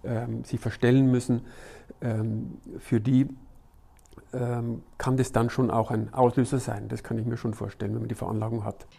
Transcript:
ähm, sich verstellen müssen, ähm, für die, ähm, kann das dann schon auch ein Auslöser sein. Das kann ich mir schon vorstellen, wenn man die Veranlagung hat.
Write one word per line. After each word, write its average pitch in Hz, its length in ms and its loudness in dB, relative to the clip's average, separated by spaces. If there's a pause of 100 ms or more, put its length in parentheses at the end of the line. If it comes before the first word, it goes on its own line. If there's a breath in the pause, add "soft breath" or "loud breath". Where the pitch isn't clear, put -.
ähm, 117 400 -4
sich - 160 -4
verstellen 127 500 6
müssen, 123 320 4 (600 loud breath)
ähm, 110 560 -2 (200)
für - 220 0
die, 131 280 4 (1080)
ähm, 120 500 -4 (140)
kann 131 200 0
das 127 140 0
dann 117 180 2
schon 120 220 0
auch 110 200 2
ein 107 220 -2
Auslöser 127 460 4
sein. 107 300 -6
Das 113 140 -6
kann 113 140 -4
ich 113 80 -2
mir 117 120 -2
schon 113 160 -2
vorstellen, 104 400 -6
wenn 117 80 -4
man 113 80 -6
die 110 60 -4
Veranlagung 110 500 -4
hat. - 200 -8 (140 soft breath)